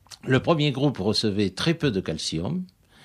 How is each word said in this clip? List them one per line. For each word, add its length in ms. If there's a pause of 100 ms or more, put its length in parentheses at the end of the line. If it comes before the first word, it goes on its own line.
(260)
Le 140
premier 320
groupe 260
recevait 500
très 240
peu 180
de 100
calcium. 640 (400)